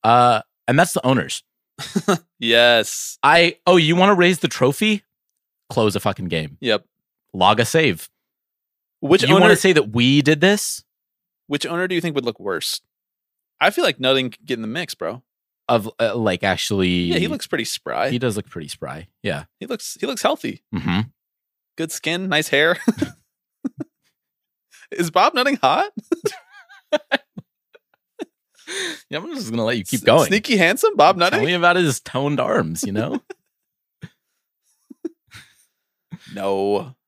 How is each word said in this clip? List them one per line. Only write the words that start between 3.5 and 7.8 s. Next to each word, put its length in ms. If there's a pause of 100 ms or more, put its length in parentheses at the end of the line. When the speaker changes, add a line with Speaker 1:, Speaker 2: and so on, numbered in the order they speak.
Speaker 1:
oh, 120
you 180
wanna 180
raise 260
the 100
trophy? 540 (680)
Close 260
a 60
fucking 260
game. 320
Speaker 2:
Yep. 260 (480)
Speaker 1:
Log 280
a 40
save. 440 (920)